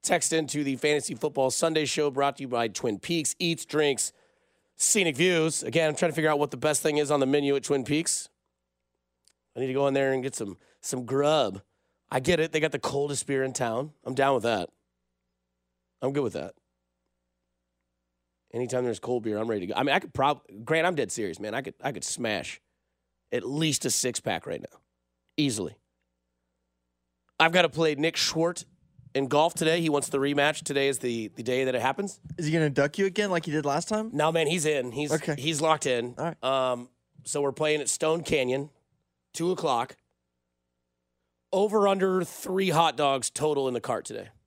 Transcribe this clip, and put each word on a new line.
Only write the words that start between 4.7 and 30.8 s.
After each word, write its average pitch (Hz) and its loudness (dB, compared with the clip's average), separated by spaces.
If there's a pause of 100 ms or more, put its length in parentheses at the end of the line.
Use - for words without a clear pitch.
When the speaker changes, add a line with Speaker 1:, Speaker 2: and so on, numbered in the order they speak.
Speaker 1:
Scenic 175 2
Views. 160 2
Again, 156 2
I'm 151 0
trying 170 2
to - -6
figure 156 2
out 147 4
what 147 2
the 143 -8
best 143 0
thing 151 2
is 147 2
on 147 4
the 135 4
menu 139 4
at 139 0
Twin 139 0
Peaks. 143 -2 (1300)
I - -6
need 131 -2
to 127 -2
go 139 2
in 139 2
there 135 4
and 131 2
get 127 -6
some, 107 -8 (220)
some 127 -6
grub. 135 2 (480)
I 135 0
get 156 2
it. 160 0
They 156 0
got 156 0
the 143 -2
coldest 143 -2
beer 135 2
in 131 -4
town. 127 -2 (120)
I'm 127 -4
down 139 4
with 117 0
that. 104 0 (1300)
I'm 131 0
good 143 0
with 104 -2
that. 80 -8 (2000)
Anytime 123 -2
there's 120 -2
cold 120 -4
beer, 107 -2
I'm 110 -4
ready 101 -4
to 104 -4
go. - -4
I 131 0
mean, 143 0
I 190 2
could - -16
prob-, 143 0 (220)
Grant, 160 2
I'm 180 2
dead 117 -2
serious, 92 -6
man. 104 -8
I 135 -4
could, - -10
I 135 -4
could 90 -10
smash - -4 (680)
at 120 -4
least 147 0
a 131 0
six-pack 113 -2
right 78 -6
now. - -18 (560)
Easily. 110 0 (1600)
I've 165 6
gotta 175 6
play 156 0
Nick 156 0
Schwartz 165 -2 (480)
in 139 0
golf 151 4
today. 165 2
He 165 2
wants 143 0
the 147 -2
rematch. 143 2
Today 139 0